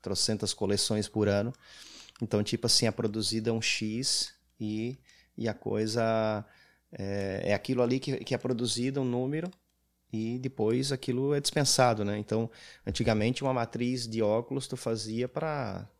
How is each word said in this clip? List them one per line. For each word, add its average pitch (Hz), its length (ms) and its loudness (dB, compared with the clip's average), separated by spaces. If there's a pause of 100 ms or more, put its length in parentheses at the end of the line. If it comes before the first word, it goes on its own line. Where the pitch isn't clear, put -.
trocentas 101 520 -2
coleções 101 540 0
por 107 200 2
ano. 101 240 2 (720)
Então, 104 220 0
tipo 117 240 -2
assim, 113 200 4
é 107 40 2
produzida 110 600 -2
um 113 100 0
X - 720 -2 (260)
e, 110 380 -4 (400)
e 113 120 -2
a 107 40 -2
coisa 110 920 0 (460)
é, 98 540 -4
é 104 80 4
aquilo 123 280 0
ali 123 180 2
que, 135 180 -4
que - 160 -4
é 123 40 0
produzido, 123 640 -2
um 131 40 0
número, 135 440 -2 (640)
e 113 260 -2
depois 127 520 2
aquilo 135 420 0
é 143 80 2
dispensado, 123 640 4
né? 104 120 0
Então, 110 320 0 (360)
antigamente, 110 580 2
uma 131 100 2
matriz 120 540 -2
de 113 140 -2
óculos 120 460 0
tu 127 100 -8
fazia 113 500 -2
pra 127 640 -4 (100)